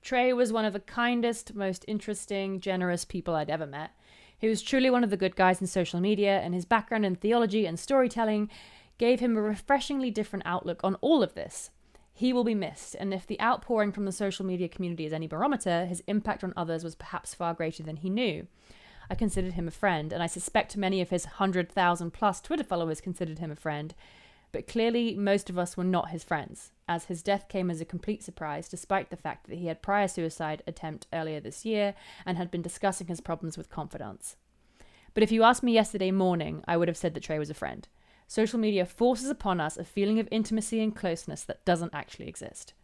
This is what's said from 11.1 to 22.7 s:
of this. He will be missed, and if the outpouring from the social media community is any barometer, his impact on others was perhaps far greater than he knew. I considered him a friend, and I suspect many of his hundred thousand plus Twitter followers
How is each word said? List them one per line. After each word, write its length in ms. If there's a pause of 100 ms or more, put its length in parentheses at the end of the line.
of 120
this. 380 (420)
He 180
will 140
be 100
missed, 400
and 180
if 140
the 140
outpouring 500
from 140
the 80
social 320
media 240
community 360
is 60
any 160
barometer, 580
his 220
impact 360
on 120
others 300
was 100
perhaps 380
far 200
greater 300
than 140
he 120
knew. 380 (640)
I 60
considered 380
him 140
a 40
friend, 420
and 100
I 40
suspect 500
many 240
of 80
his 160
hundred 440
thousand 420
plus 280
Twitter 240
followers 380